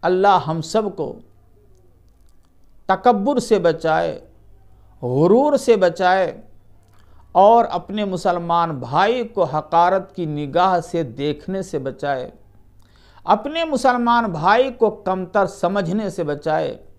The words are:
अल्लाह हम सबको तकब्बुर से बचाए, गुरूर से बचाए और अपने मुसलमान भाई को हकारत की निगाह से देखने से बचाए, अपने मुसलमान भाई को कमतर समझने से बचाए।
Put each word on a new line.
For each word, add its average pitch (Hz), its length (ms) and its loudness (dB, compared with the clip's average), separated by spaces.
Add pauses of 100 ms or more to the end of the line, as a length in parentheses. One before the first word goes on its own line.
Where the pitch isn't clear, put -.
अल्लाह 185 380 2
हम 160 220 -6
सबको 196 440 -4 (1800)
तकब्बुर 226 520 2
से 208 180 2
बचाए, 160 540 0 (920)
गुरूर 202 540 4
से 233 200 2
बचाए 180 680 0 (920)
और 214 320 6
अपने 202 380 -6
मुसलमान 175 760 -2
भाई 190 440 0
को 196 200 -2
हकारत 170 720 0
की 175 100 -6
निगाह 151 540 0
से 165 240 -4
देखने 151 580 -6
से - 160 -8
बचाए, 135 540 -6 (960)
अपने 285 380 0
मुसलमान 240 680 0
भाई 208 400 2
को 220 180 0
कमतर 190 560 -4
समझने 190 640 -4
से 175 140 -6
बचाए। 147 540 -4 (200)